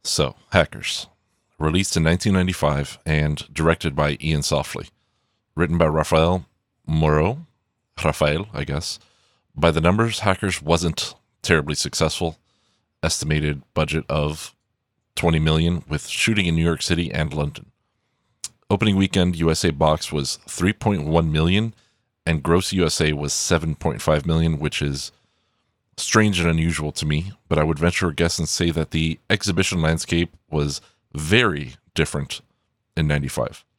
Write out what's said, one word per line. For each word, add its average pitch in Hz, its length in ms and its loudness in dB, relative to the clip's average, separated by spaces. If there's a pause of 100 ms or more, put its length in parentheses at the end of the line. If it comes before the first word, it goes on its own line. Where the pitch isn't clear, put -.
So, - 340 -2 (160)
Hackers. - 560 0 (500)
Released 82 400 0
in 82 40 2
nineteen 92 300 2
ninety-five 80 720 0
and 76 480 0
directed 80 420 0
by 76 280 0
Ian 78 180 0
Softley. - 480 -4 (680)
Written 82 220 0
by 85 80 4
Rafael 80 640 2 (400)
Moreau. 78 580 2 (580)
Rafael, 78 520 0
I 73 100 -6
guess. 73 340 -6 (560)
By 82 160 4
the 80 120 0
numbers, 104 380 2
Hackers 95 420 -2
wasn't 82 520 0 (280)
terribly 76 320 2
successful. 80 640 -2 (640)
Estimated 76 580 -2 (140)
budget 78 340 -2
of 76 460 -4 (600)
twenty 82 260 2
million, 80 480 2
with 73 180 -6
shooting 104 400 0
in 82 80 0
New 82 100 2
York 82 160 0
City 85 320 -2
and 78 220 -2
London. 73 320 -6 (1040)
Opening 101 240 2
weekend 95 400 4
U 82 160 2
S 80 140 0
A 85 80 2
box 78 400 0
was 71 240 -4 (120)
three 90 240 0
point 98 320 -2
one 80 280 2
million, 92 420 2 (500)
and 80 160 0
gross 85 320 2
U 90 140 2
S - 140 -2
A 78 140 2
was 71 180 -4
seven 80 420 0
point - 260 -4
five 76 240 2
million, 80 360 2
which 76 200 -4
is 71 300 -4 (840)
strange 107 420 2
and 85 100 2
unusual 80 440 0
to - 120 -8
me, 78 280 -2 (160)
but 76 100 2
I 78 60 4
would 78 160 0
venture 90 260 0
a 78 80 -2
guess 85 240 0
and 80 100 -2
say 85 220 0
that 78 220 -2
the 80 260 -2 (100)
exhibition 92 540 -2
landscape 82 540 -2 (120)
was 73 320 -4 (320)
very 76 600 0 (200)
different 73 460 -2 (560)
in 78 120 0
ninety-five. 69 560 -4 (140)